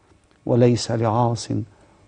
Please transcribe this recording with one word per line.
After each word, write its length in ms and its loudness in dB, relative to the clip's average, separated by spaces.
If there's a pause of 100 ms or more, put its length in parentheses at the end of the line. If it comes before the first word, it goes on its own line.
(460)
وليس 460 2
لعاص 580 -2 (580)